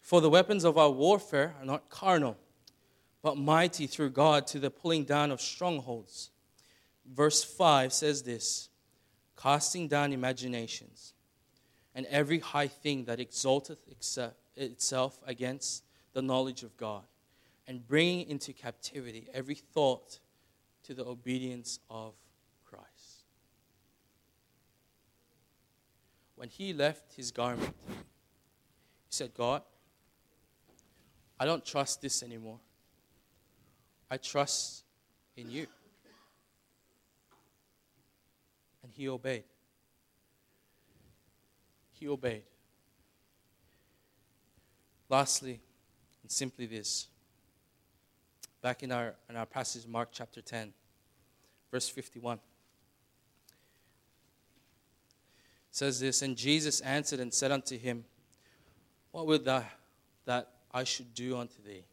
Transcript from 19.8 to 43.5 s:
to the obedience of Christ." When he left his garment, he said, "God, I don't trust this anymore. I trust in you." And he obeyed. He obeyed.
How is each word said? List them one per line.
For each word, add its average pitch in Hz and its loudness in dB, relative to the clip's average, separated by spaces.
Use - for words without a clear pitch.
to 139 -14
the 127 -10
obedience 123 -8
of 110 -12
Christ." - -20
When 123 -14
he 190 -8
left 151 0
his 120 -10
garment, 120 -2
he - -20
said, 123 -8
"God, 123 0
I 131 -2
don't 160 0
trust - -4
this - -4
anymore. 113 -14
I 131 -6
trust - -4
in 117 -14
you." 147 -8
And 123 -20
he 139 -8
obeyed. 127 -4
He 147 -12
obeyed. 127 -4